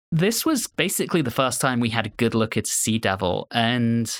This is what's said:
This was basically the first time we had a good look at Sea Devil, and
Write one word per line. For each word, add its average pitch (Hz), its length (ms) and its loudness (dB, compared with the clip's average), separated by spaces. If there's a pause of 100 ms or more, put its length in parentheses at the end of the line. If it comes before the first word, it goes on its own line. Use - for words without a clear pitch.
(120)
This 185 340 2
was 311 220 0
basically 170 540 -2
the 123 100 -2
first 127 300 0
time 127 180 2
we 120 100 2
had 110 160 0
a 107 40 -6
good 117 260 0
look 110 220 0
at 107 100 -2
Sea - 320 0
Devil, 95 520 0
and 117 680 0